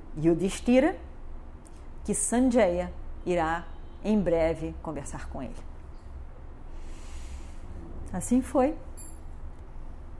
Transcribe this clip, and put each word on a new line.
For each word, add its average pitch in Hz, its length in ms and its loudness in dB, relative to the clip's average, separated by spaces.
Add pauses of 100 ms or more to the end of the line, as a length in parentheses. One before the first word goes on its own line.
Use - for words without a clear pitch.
(180)
Yudhishthira 196 800 6 (1040)
que 202 120 0
Sanjaya 214 760 6 (360)
irá 170 400 2 (360)
em 214 160 4
breve 165 640 4
conversar 143 460 -6
com 143 140 -6
ele. 120 120 -8 (2500)
Assim 240 300 4
foi. 269 340 4 (1500)